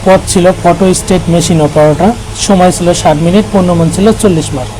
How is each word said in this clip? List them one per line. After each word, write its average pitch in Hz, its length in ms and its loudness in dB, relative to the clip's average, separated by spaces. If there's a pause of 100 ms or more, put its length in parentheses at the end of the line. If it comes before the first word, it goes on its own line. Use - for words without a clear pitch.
পদ 185 140 4 (120)
ছিল 180 140 0 (160)
ফটো 175 240 0 (140)
স্টেট 180 240 -2 (100)
মেশিন 165 340 0
অপারেটর, 151 440 2 (340)
সময় 180 320 2
ছিল 175 100 -2 (140)
ষাট 156 240 0
মিনিট, 190 260 2
পূর্ণমান 175 440 0
ছিল 196 120 2 (140)
চল্লিশ 165 340 0
মার্ক। 120 240 -8